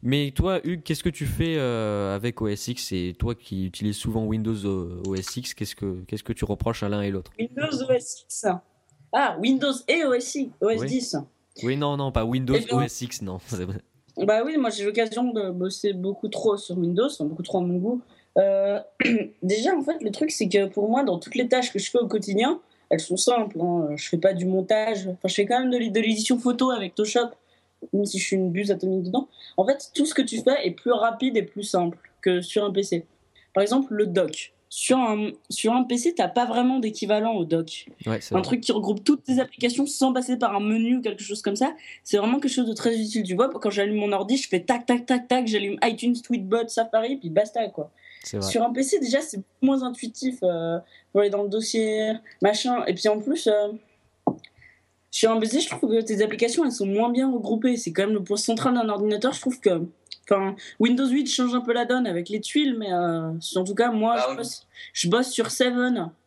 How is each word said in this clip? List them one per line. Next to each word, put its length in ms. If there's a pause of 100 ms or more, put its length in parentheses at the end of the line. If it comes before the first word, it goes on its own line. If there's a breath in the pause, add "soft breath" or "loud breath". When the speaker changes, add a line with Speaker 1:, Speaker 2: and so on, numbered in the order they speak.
Speaker 1:
Mais 300
toi, 320
Hugues, 180
qu'est-ce 220
que 60
tu 180
fais, 320
euh, 560
avec 260
O 60
S 200
X ? 240
Et 240
toi 200
qui 320
utilises 280
souvent 300
Windows, 300 (100)
euh, 400
O 80
S 240
X, 160
qu'est-ce 220
que, 320
qu'est-ce 160
que 100
tu 100
reproches 380
à 80
l'un 140
et 80
l'autre ? 180 (100)
Speaker 2:
Windows 480
O 40
S 320
X. 240 (680)
Ah, 260
Windows 320 (160)
et 160
O 120
S 180
X, 160 (120)
O 100
S 100
Speaker 1:
Oui. 60
Speaker 2:
dix. 280 (460)
Speaker 1:
Oui, 160
non, 180
non, 160
pas 140
Windows 340
Speaker 2:
Eh 60
bien 120
Speaker 1:
O 40
S 200
X, 200
non. 220
<laughs> 20
C'est 200
vrai. 120 (480)
Speaker 2:
Bah 180
oui, 140
moi 140
j'ai 100
eu 60
l'occasion 440
de 200
bosser 420
beaucoup 340
trop 300
sur 180
Windows, 300
enfin, 200
beaucoup 180
trop 160
à 20
mon 160
goût. 240 (380 loud breath)
Euh, 400 (200)
<clears throat> 440
déjà, 320
en 80
fait, 180
le 80
truc, 220
c'est 180
que 160
pour 240
moi, 140
dans 160
toutes 160
les 120
tâches 240
que 60
je 140
fais 80
au 80
quotidien, 520 (300 soft breath)
elles 100
sont 180
simples, 440
hein. 340
Je 140
fais 80
pas 160
du 140
montage, 580
enfin, 220
je 80
fais 100
quand 140
même 100
de 80
l'é-, 140
de 80
l'édition 400
photo 320
avec 220
Photoshop, 360 (640)
même 140
si 100
je 80
suis 100
une 140
buse 220
atomique 320
dedans. 240 (280 loud breath)
En 80
fait, 300
tout 140
ce 80
que 80
tu 180
fais 240
est 60
plus 200
rapide 460
et 60
plus 180
simple 380 (240)
que 180
sur 240
un 60
P 100
C. 240 (480 soft breath)
Par 80
exemple, 320
le 140
doc. 440 (180)
Sur 280
un, 320 (200)
sur 240
un 100
P 120
C, 200
t'as 120
pas 180
vraiment 340
d'équivalent 560
au 100
doc. 420 (200)
Speaker 1:
Ouais, 120
c'est 140
Speaker 2:
Un 60
Speaker 1:
vrai. 80
Speaker 2:
truc 140
qui 100
regroupe 320
toutes 220
tes 140
applications 460
sans 260
passer 260
par 180
un 40
menu 380
ou 40
quelque 220
chose 200
comme 120
ça, 160 (320 loud breath)
c'est 140
vraiment 220
quelque 120
chose 160
de 60
très 260
utile. 240
Tu 120
vois, 140
quand 200
j'allume 280
mon 140
ordi, 260
je 120
fais 100
tac, 280
tac, 180
tac, 220
tac, 200
j'allume 360
iTunes, 360
Tweetbot, 500
Safari, 480
puis 120
basta, 400
quoi. 220 (320 loud breath)
Speaker 1:
C'est 160
vrai. 120
Speaker 2:
Sur 120
un 100
P 80
C, 180
déjà, 220
c'est 160
beaucoup 300
moins 160
intuitif, 580
euh, 380 (320 soft breath)
pour 100
aller 80
dans 140
le 60
dossier, 640 (280 loud breath)
machin. 460
Et 80
puis 120
en 120
plus... 280
Euh, 240 (1400 soft breath)
sur 200
un 80
P 80
C, 140
je 80
trouve 220
que 100
tes 200
applications, 440
elles 60
sont 140
moins 240
bien 220
regroupées. 460
C'est 160
quand 100
même 100
le 100
point 140
central 360
d'un 160
ordinateur. 440
Je 80
trouve 180
que, 220 (480)
enfin, 260 (240 loud breath)
Windows 280
huit 200
change 280
un 60
peu 120
la 120
donne 200
avec 240
les 120
tuiles, 360
mais, 160
euh, 380 (240)
en 80
tout 120
cas, 160
moi, 260
Speaker 3:
Ah 80
Speaker 2:
je 60
Speaker 3:
oui. 60
Speaker 2:
bosse, 300 (260 loud breath)
je 160
bosse 220
sur 180
Seven 600 (160)